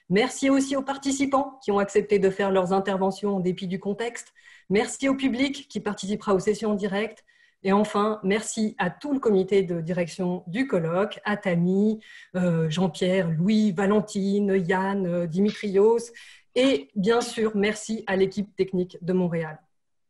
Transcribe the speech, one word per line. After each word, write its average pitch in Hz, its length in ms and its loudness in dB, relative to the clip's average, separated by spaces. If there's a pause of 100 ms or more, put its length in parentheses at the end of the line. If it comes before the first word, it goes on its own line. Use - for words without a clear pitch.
Merci 254 400 2
aussi 269 260 2
aux 269 80 -2
participants 277 800 -2
qui 208 80 -2
ont 202 80 2
accepté 202 400 2
de 190 100 4
faire 196 220 0
leurs 190 220 2
interventions 196 640 0
en - 20 -2
dépit 185 280 -4
du 185 120 -4
contexte. 226 540 -8 (360)
Merci 226 380 0
au 269 80 2
public 269 540 -2
qui 214 100 -8
participera 208 540 -4
aux 185 60 4
sessions 214 320 0
en 208 40 0
direct. 202 480 -4 (400)
Et 190 100 2
enfin, 214 500 2
merci 214 540 -2
à 180 140 0
tout 294 200 -8
le 269 80 0
comité 196 440 2
de 170 180 -4
direction 180 640 -4
du 233 220 -2
colloque, 185 580 0
à 208 120 -2
Tammy, 196 600 2 (360)
euh, 165 340 2
Jean-Pierre, 180 600 0
Louis, 208 400 2
Valentine, 196 920 0
Yann, 190 420 0
euh, 175 200 -2
Dimitrios. 208 840 2 (420)
Et 254 420 2
bien 220 240 2
sûr, 220 360 -2
merci 208 500 -2
à 190 100 -2
l'équipe 190 400 0
technique 185 460 -2
de 175 100 -2
Montréal. 165 480 -2 (500)